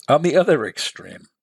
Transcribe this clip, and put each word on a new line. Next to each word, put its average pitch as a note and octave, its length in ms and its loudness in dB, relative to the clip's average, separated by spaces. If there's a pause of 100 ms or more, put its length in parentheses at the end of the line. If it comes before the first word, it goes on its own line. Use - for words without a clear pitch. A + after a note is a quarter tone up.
On D3 140 2
the E3+ 140 0
other E3+ 300 2
extreme, - 640 -12 (160)